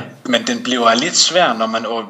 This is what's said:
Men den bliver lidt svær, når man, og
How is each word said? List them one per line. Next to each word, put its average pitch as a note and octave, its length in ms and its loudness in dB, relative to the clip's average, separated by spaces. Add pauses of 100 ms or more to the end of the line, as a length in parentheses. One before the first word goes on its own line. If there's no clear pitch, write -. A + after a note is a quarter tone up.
(260)
Men A#2 200 0
den A#2 160 -4
bliver B2 320 2
lidt D3+ 220 0
svær, E3 360 2
når A2+ 140 0
man, A2+ 200 -4
og A2+ 240 -4